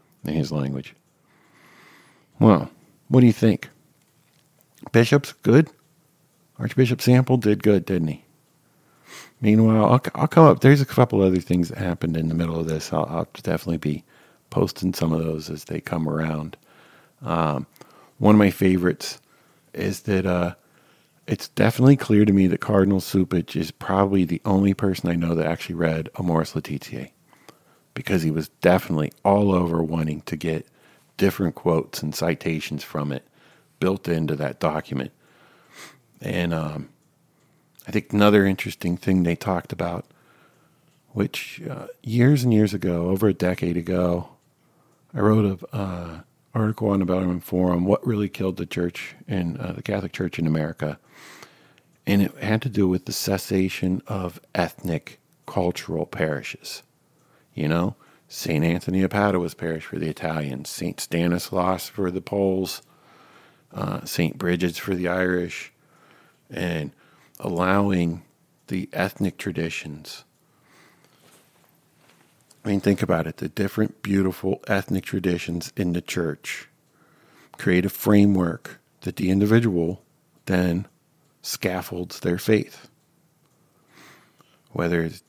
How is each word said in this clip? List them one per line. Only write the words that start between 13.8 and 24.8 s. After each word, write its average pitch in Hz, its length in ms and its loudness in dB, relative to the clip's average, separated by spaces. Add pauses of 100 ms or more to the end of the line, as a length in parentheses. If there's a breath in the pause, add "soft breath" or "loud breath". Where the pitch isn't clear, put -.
posting 92 420 -2
some 82 180 -2
of 80 120 -2
those 80 260 -6
as 78 140 -12
they 80 180 -8
come 80 260 -4
around. 78 480 -6 (680 soft breath)
Um, 76 420 -2 (540 loud breath)
one 104 160 8
of 107 40 8
my 98 120 6
favorites 92 680 0 (540 soft breath)
is 95 280 -6
that, 95 260 0
uh, 87 260 0 (720 soft breath)
it's - 220 -6
definitely 127 500 6
clear 107 280 4
to 104 80 6
me 98 120 6
that 87 140 2
Cardinal 98 400 2
Cupich 90 560 -2
is 80 160 -4
probably 98 520 2
the 82 220 -2
only 98 300 2
person 92 340 -2